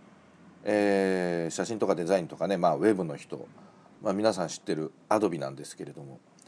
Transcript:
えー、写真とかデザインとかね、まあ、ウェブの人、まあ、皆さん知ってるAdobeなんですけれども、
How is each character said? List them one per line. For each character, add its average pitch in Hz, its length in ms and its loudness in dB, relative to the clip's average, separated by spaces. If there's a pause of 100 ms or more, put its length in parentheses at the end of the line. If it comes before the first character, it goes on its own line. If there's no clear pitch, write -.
(680)
え 95 800 2
ー、 - 40 -6
写 92 120 -2
真 110 140 -4
と 104 80 2
か 95 80 4
デ 85 100 -2
ザ 95 120 4
イ 90 40 0
ン 80 60 -6
と - 80 -14
か 85 120 -2
ね、 95 100 0
ま 87 120 2
あ、 80 60 4
ウ 80 60 -4
ェ 107 120 6
ブ 92 120 -2
の 73 100 -6
人、 69 320 -14 (540)
ま 101 100 -2
あ、 - 20 -2
皆 104 200 2
さ 92 120 -4
ん 78 40 -6
知 - 80 -10
っ - 40 -20
て 90 140 -4
る 78 160 -6 (180)
Adobe 101 300 2
な 67 100 -6
ん 69 60 -12
で 71 80 -14
す - 140 -16
け - 80 -12
れ 71 80 -14
ど 76 100 -16
も、 67 160 -18 (280)